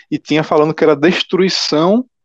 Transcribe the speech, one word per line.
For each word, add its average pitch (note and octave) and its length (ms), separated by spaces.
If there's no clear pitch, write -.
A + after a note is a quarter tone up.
e - 80
tinha D3+ 260
falando D#3 300
que D#3+ 100
era D3+ 120
destruição F3+ 1120